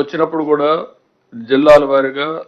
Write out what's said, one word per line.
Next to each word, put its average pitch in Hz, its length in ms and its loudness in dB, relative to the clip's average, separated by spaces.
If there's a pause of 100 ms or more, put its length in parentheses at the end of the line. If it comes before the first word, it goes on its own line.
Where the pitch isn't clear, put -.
వచ్చినప్పుడు 160 500 -4
కూడా 147 180 0 (800)
జిల్లాల 147 400 6
వారీగా 135 340 -2 (220)